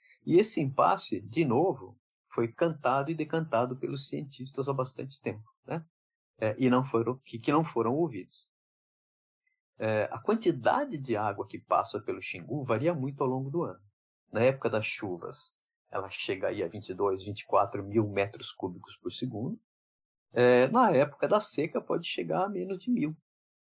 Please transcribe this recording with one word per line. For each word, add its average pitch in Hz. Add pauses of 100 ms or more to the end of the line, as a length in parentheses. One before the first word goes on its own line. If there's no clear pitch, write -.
(260)
E 156
esse 214
impasse, 143
de 120
novo, 127 (300)
foi 120
cantado 143
e 165
decantado 147
pelos 139
cientistas 135
há 139
bastante 131
tempo, 110 (140)
né? 165 (560)
É, 107
e 131
não 127
foram, 120
que, -
que 143
não 160
foram 117
ouvidos. 139 (1300)
É, 110
a 135
quantidade 202
de 127
água 104
que 98
passa 92
pelo 95
Xingu 110
varia 120
muito 139
ao 127
longo 135
do 165
ano. 98 (500)
Na 107
época 131
das 107
chuvas, - (340)
ela 98
chega 98
aí 98
a 85
vinte 104
e 95
dois, 95
vinte 104
e -
quatro 101
mil 104
metros 101
cúbicos -
por -
segundo. 127 (720)
É, 123
na 233
época 143
da 208
seca, -
pode 170
chegar 170
a -
menos 190
de 247
mil. 160 (600)